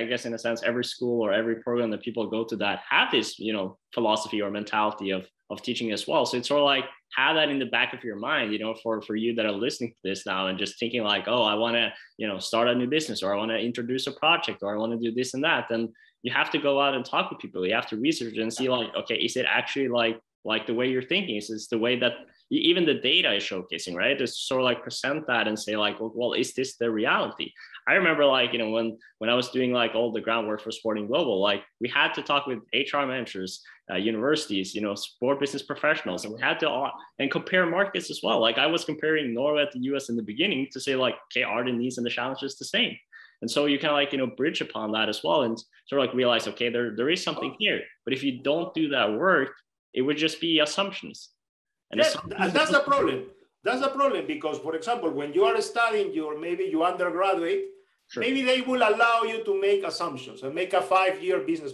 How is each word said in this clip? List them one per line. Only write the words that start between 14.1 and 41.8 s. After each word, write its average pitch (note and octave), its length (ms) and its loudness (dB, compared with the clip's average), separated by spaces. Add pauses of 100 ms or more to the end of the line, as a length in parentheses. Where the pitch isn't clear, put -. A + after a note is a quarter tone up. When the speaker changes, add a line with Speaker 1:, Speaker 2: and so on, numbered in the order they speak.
Speaker 1:
project, D#3 500 0
or G2+ 120 -2
I G#2 40 -2
wanna A2+ 180 0
do A#2 160 -2
this B2 220 -2
and C3+ 100 0
that." D3+ 260 0
And A2+ 200 0 (340)
you A#2+ 80 -2
have D3 220 2
to D#3 40 0
go C#3 220 2
out C#3 160 2
and B2 80 -4
talk F#3 260 -2
with - 140 -10
people. F#2 240 -4
You G#2 60 2
have B2 160 0
to A2 80 -4 (100)
research A#2+ 300 -2
and A2+ 140 -2
see, C3 120 -2
Speaker 2:
Yeah. B2+ 140 2
Speaker 1:
like, A2+ 120 -4 (120)
okay, - 140 -2 (120)
is - 80 -4
it B2+ 120 0
actually, B2 400 0 (140)
like, A2+ 140 2 (360)
like, A2 140 0
the A#2+ 80 -2
way B2 160 2
you're C3 120 0 (120)
thinking? F3+ 220 -2
Is G#2 120 -6
this A2 200 -8
the A2+ 180 0
way B2 140 4
that A2 140 2 (380)
e-, C#3 40 2 (140)
even F3 160 4
the C#3+ 80 4 (180)
data E3+ 260 2
is F#2+ 60 -2
showcasing, F2 580 -6
right? C#3 160 2
Just - 300 -4
sort C3 140 0
of, B2+ 80 2
like, A#2 120 -2
present C#3 460 -4
that A2+ 200 2
and G#2+ 100 0
say, G#2+ 260 -4
like, G2+ 160 -2
"Well, A2+ 140 -6
well, A#2 180 0 (100)
is B2 120 -4
this B2+ 240 -4
the A#2+ 120 0 (120)
reality?" D3+ 500 -2 (380)
I D3+ 100 6
remember, D#3 260 4
like, B2+ 280 4
you A#2 80 -2
know, A2 140 0
when, A2+ 220 -2 (220)
when A2 100 0
I A#2+ 100 4
was B2 160 -2
doing, B2+ 240 2
like, A2 140 0
all A2+ 180 2
the A2 140 -2
groundwork G#2+ 360 0
for A2+ 80 -8 (100)
Sporting G#2+ 260 -2
Global, B2 340 2 (100)
like, G2+ 120 0 (200)
we A#2+ 60 -2
had D3+ 260 2
to D#3 160 -4
talk C#3+ 160 2
with B2 140 -4 (140)
H C3+ 200 0
R C#3+ 120 2
managers, A2 560 -6 (300)
uh, F#2 40 -2 (160)
universities, A2 640 0
you G#2 100 -2
know, G2+ 80 -2
sport C#3 460 -2
business C#3 220 -2 (100)
professionals, D3 520 -2
and G#2+ 100 -10
we A2+ 140 -14
had D#3+ 120 0
to, D#3 100 0
uh, C3 200 -2 (300)
and C3+ 100 0
compare F3+ 340 2 (140)
markets G3 320 -2
as - 140 -8
well. A2 220 4
Like, A#2 120 2
I C#3 160 4
was E3 100 -2
comparing D3+ 500 0
Norway D3 320 2
to C3 120 -10
the B2 120 -2
U C#3 60 0
S C3+ 140 -6
in A#2 60 -2
the A#2 60 -2 (100)
beginning C#3 420 0
to C3 120 -8
say, C#3 100 2
like, B2+ 200 2 (120)
"Okay, B2 160 0
are A2+ 200 -2
the B2+ 80 0
needs B2 260 -2